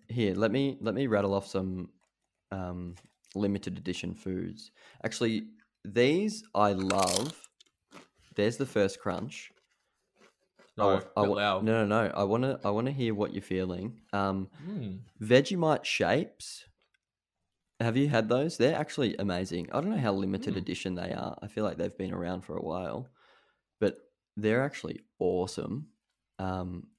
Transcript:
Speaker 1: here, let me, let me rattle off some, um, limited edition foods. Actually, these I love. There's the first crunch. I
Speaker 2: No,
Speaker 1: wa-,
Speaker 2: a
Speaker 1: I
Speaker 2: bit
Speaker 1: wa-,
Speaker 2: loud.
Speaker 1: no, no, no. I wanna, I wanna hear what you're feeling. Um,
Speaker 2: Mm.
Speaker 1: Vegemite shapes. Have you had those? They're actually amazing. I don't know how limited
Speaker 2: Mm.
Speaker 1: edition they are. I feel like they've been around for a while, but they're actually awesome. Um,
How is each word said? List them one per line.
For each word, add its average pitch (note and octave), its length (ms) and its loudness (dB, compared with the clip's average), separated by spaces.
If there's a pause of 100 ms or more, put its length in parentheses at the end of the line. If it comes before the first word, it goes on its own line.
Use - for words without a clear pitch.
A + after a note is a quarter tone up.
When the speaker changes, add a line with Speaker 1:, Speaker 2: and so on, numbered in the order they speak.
Speaker 1:
here, G#2+ 280 2
let G#2+ 160 2
me, C#3 280 0
let G2+ 140 -2
me C3 140 0
rattle G2+ 260 2
off G2 140 -2
some, F#2 400 -4 (640)
um, F2+ 420 -8 (400)
limited G2 440 -2
edition F2+ 360 -6
foods. F2+ 560 -8 (340)
Actually, A2 440 -2 (360)
these C#3+ 600 2 (100)
I G#2 200 6
love. F#2+ 640 0 (1000)
There's A2 200 2
the C#3 100 -2
first G2+ 340 2
crunch. - 500 -6 (680)
I - 20 -20 (540)
Speaker 2:
No, G2+ 100 2
Speaker 1:
wa-, G2 60 6 (240)
Speaker 2:
a G#2 40 4
Speaker 1:
I - 20 8
Speaker 2:
bit G2+ 80 6
Speaker 1:
wa-, G2+ 60 2
Speaker 2:
loud. G2+ 280 2
Speaker 1:
no, A2+ 200 4
no, G#2+ 220 4
no. E2+ 80 -2
I G2 80 0
wanna, A#2+ 420 2
I G2+ 60 2
wanna A#2 220 0
hear B2 200 0
what G#2 220 -2
you're F#2+ 80 -4
feeling. F#2 600 -4 (100)
Um, G2 380 0 (200)
Speaker 2:
Mm. A2 300 -8 (200)
Speaker 1:
Vegemite D3 640 4
shapes. - 800 0 (1160)
Have A#2 160 0
you C#3+ 120 4
had A2 200 2
those? C#3 280 0
They're C#3+ 180 4
actually C#3+ 460 0
amazing. F2+ 500 -2
I C3 100 0
don't F#3 100 -2
know A3 80 0
how A#2 140 2
limited G2 420 -2
Speaker 2:
Mm. - 40 -2
Speaker 1:
edition F2+ 380 -4
they F2+ 160 -6
are. - 280 -6
I - 60 -10
feel G#2+ 160 -4
like F#2+ 140 -2
they've - 200 -4
been F#2 160 -2
around F2+ 280 -4
for - 160 -10
a - 40 -4
while, F2 480 -6 (720)
but G#2 200 2 (380)
they're G#2+ 280 2
actually - 380 -8 (180)
awesome. F#2 680 -2 (540)
Um, F#2 480 -6 (100)